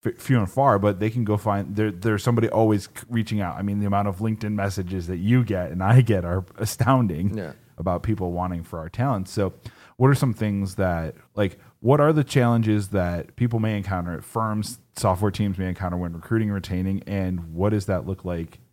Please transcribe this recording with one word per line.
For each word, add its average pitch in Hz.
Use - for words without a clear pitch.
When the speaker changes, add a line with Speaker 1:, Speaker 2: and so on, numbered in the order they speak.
Speaker 1:
f-, -
few -
and 95
far, 131
but 98
they 107
can 120
go 104
find, 101
there, 107
there's 101
somebody 117
always 107
c-, -
reaching 110
out. 87
I 98
mean, 101
the 104
amount 101
of 92
LinkedIn 107
messages 95
that 90
you 117
get 90
and 90
I 113
get 104
are 90
astounding 107
Speaker 2:
Yeah. 85
Speaker 1:
about 87
people 92
wanting 87
for 85
our 80
talent. 117
So 98
what 127
are 139
some 127
things 101
that, 85
like, 101
what 139
are 151
the 151
challenges 110
that 87
people 117
may 110
encounter, 90
firms, 107
software 98
teams 98
may 92
encounter 90
when 87
recruiting 110
and 101
retaining, 95
and 92
what 95
does 104
that 92
look 92
like 85